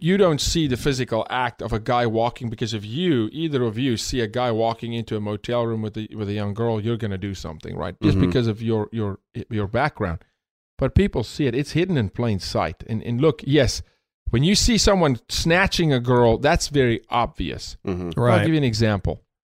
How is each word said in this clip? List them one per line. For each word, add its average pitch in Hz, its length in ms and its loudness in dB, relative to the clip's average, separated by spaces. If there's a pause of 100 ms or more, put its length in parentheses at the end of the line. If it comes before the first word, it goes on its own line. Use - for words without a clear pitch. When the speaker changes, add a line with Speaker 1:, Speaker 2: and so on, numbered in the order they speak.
Speaker 1:
you 185 160 2
don't 170 240 4
see 165 240 0
the 127 120 0
physical 123 520 -2
act 123 320 -4
of 104 120 -6
a 110 60 -2
guy 123 280 0
walking 113 420 -2
because 113 240 -4
if 104 100 -6
you, 123 480 0
either 147 300 -2
of 110 160 -2
you, 123 200 0
see - 240 -4
a 113 60 0
guy 123 240 -2
walking 113 420 -2
into 117 220 -4
a 107 60 -4
motel 107 460 -2
room 110 160 -4
with 107 120 -8
a, 110 200 -8
with 107 140 -4
a 101 40 -2
young 104 220 -4
girl, 113 260 -2
you're 113 160 -2
gonna 101 220 -4
do 98 160 -6
something, 82 420 -10
right? 87 240 -6
Just - 160 4
Speaker 2:
Mm-hmm. 92 80 6
Speaker 1:
because 113 220 2
of 110 160 -4
your, 110 280 -2
your, 104 280 -4 (320)
your 104 160 -2
background. 107 560 -2 (560)
But 131 160 0
people 190 280 2
see - 220 -4
it. 117 80 0
It's 139 200 -4
hidden 170 240 0
in 107 120 0
plain 113 300 -2
sight. 87 480 -4
And, 110 160 -6
and 120 180 -4
look, 156 240 2
yes, 139 380 2 (480)
when 120 120 2
you 196 120 4
see 233 240 4
someone 165 400 4 (100)
snatching 170 640 2
a 127 60 2
girl, 120 400 4
that's 160 300 2
very 127 320 2 (100)
obvious. 98 720 -4
Speaker 2:
Mm-hmm. 90 340 -4
Speaker 1:
I'll 117 60 2
Speaker 3:
Right. 110 180 6
Speaker 1:
give 160 100 2
you 160 40 2
an 143 60 2
example, 107 580 0 (220)